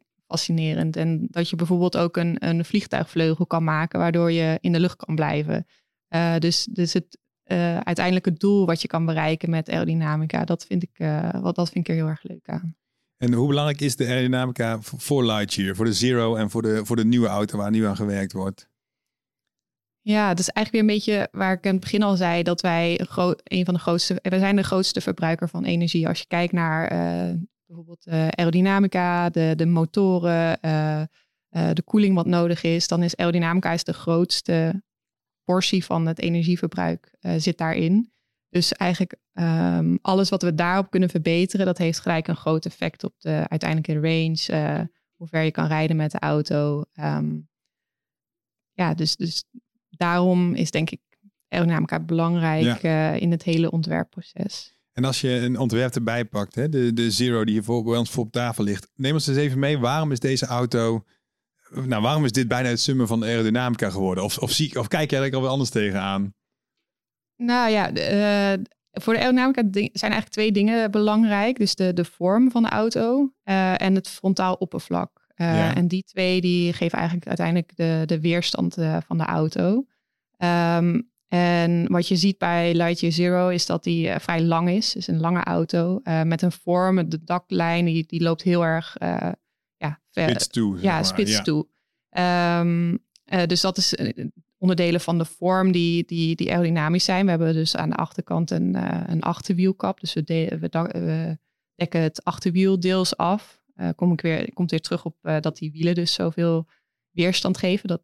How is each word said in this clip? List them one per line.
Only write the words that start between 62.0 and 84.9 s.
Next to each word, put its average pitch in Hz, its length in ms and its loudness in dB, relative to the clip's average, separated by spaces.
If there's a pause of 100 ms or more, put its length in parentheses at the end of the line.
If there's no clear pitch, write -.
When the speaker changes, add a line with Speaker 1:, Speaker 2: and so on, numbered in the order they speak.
Speaker 2:
waarom 147 240 2
is 120 60 0
dit 120 160 0
bijna 123 220 0
het 117 100 -2
summen 131 280 0
van 117 120 0
de 113 60 -2
aerodynamica 117 640 0
geworden? 92 340 -2
Of, 107 140 -4
of 113 140 -4
zie, 147 280 -2
of 110 80 -4
kijk 156 240 -2
jij 135 100 0
er 135 140 -2
alweer 131 140 0
anders 135 200 0
tegenaan? 98 640 -2 (1000)
Speaker 1:
Nou 240 360 0
ja, 208 200 0
de, - 100 -4
eh, 202 720 0 (280)
voor 226 120 0
de 220 60 2
aerodynamica 254 460 2
ding-, 202 280 0
zijn 214 180 -4
eigenlijk 220 200 -2 (100)
twee 220 100 2
dingen 214 400 2
belangrijk. 214 640 2
Dus 202 180 0
de, 185 180 0
de 175 120 0
vorm 214 460 2
van 233 120 2
de 226 60 2
auto, 233 600 2 (120)
eh, 190 380 2
en 190 140 4
het 190 140 0
frontaal 185 440 0
oppervlak. - 680 -6 (160)
Eh, 170 120 -2 (100)
Speaker 2:
Ja. - 180 2
Speaker 1:
en 180 120 2
die 185 160 -2
twee 185 380 0
die 175 320 2
geven 170 240 -2
eigenlijk 170 300 -4
uiteindelijk 170 480 -2
de, 165 300 0
de 160 140 -2
weerstand, 170 580 -2
eh, 160 280 0
van 170 120 -4
de 160 60 0
auto. 175 640 0 (520)
Ehm, 170 640 2 (340)
en 170 560 2
wat 175 160 2
je 190 80 2
ziet 190 220 2
bij 170 380 2
Lightyear 170 360 2
Zero 180 380 2
is 175 160 0
dat 170 180 -2
die, 165 260 0
eh, 120 100 -2
vrij 165 240 -2
lang 165 260 2
is. 196 260 0